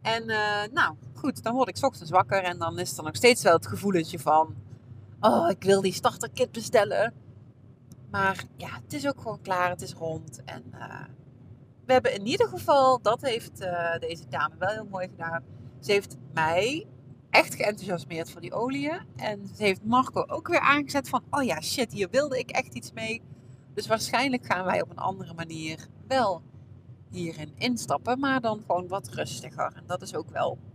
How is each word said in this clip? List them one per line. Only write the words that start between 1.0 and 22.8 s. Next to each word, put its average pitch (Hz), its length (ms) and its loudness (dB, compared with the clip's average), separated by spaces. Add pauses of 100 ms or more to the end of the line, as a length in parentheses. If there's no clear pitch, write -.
goed, - 300 -4
dan 226 100 -2
word 247 160 2
ik - 80 -8
's - 60 -2
ochtends 170 280 -2
wakker 190 320 4
en 175 160 -4
dan 170 200 -4
is 180 180 -6
er 160 60 -10
nog 156 120 -6
steeds 247 280 6
wel 175 100 8
het 165 140 4
gevoeletje 185 520 -2
van, 156 360 4 (640)
"Oh, 330 300 4
ik - 140 -2
wil 196 180 6
die 185 120 0
starterkit - 580 0
bestellen." 214 640 2 (1000)
Maar 196 340 0 (100)
ja, - 140 -12 (140)
het - 100 -14
is 285 140 -2
ook 269 140 -2
gewoon 214 200 -8
klaar, 180 280 2
het 180 120 -4
is 185 120 -10
rond. 160 500 -8
En, - 280 -14
eh, - 340 -12 (800)
we 254 80 4
hebben 247 200 6
in 202 120 -6
ieder 392 220 6
geval, 269 540 6
dat 226 200 2
heeft, 233 380 -2
eh, 170 400 -2
deze 160 300 -8
dame 151 280 -2
wel 185 120 0
heel 220 200 -4
mooi 185 180 -6
gedaan... 165 360 -6 (380)
Ze - 100 -2
heeft 202 240 2 (180)
mij 185 540 2 (420)
echt - 260 4
geenthousiasmeerd 202 760 -4
voor 165 100 -16
die 170 120 -10
oliën. 277 520 -4 (100)
En 208 400 -6
ze 208 80 -6
heeft 190 200 2
Marco 233 440 2
ook - 200 -6
weer 339 120 2
aangezet 277 500 2
van, 247 200 -2
"Oh 277 140 0
ja, 160 180 -2
shit, - 300 -2
hier 196 180 -4
wilde 262 300 0
ik 240 120 -8
echt - 220 -2
iets - 180 -14